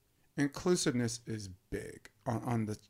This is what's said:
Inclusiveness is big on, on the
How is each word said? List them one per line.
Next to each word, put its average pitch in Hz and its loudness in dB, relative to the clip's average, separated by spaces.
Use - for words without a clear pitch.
Inclusiveness 143 2
is 107 -4
big - -8
on, 113 0
on 117 2
the 107 -4